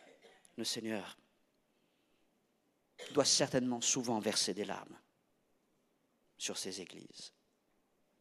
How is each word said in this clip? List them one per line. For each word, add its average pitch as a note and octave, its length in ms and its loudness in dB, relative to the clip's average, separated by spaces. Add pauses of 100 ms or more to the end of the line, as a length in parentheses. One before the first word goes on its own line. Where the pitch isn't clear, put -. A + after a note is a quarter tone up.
(580)
Le A#2 60 -4
Seigneur A2 540 -4 (2000)
doit C#3 120 6
certainement B2+ 560 4
souvent A#2+ 380 2
verser G#2 340 2
des G2 120 -2
larmes F#2+ 320 -8 (1400)
sur - 200 -4
ces F#2+ 240 -6
églises. - 520 -14 (880)